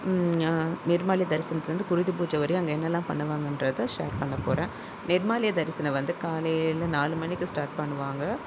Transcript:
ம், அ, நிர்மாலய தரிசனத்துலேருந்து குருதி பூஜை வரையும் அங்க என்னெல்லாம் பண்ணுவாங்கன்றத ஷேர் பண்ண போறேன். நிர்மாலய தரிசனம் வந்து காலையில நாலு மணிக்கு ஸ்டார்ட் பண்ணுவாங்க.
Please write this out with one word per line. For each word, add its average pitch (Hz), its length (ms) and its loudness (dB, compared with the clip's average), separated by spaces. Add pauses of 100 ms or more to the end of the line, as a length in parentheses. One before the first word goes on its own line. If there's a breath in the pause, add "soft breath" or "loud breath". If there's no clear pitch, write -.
ம், 180 260 4 (100)
அ, 160 260 2 (200)
நிர்மாலய 180 400 4
தரிசனத்துலேருந்து 160 600 -2
குருதி 180 300 2
பூஜை 165 220 0
வரையும் 165 280 2
அங்க 156 200 0
என்னெல்லாம் 170 240 0
பண்ணுவாங்கன்றத 147 760 0 (100)
ஷேர் 151 220 -4
பண்ண 139 160 -2 (100)
போறேன். 151 220 0 (400 loud breath)
நிர்மாலய 214 460 2
தரிசனம் 156 380 0
வந்து 139 260 0
காலையில 160 680 0
நாலு 156 300 2
மணிக்கு 175 320 -2
ஸ்டார்ட் 143 320 -4
பண்ணுவாங்க. 143 560 -2 (120)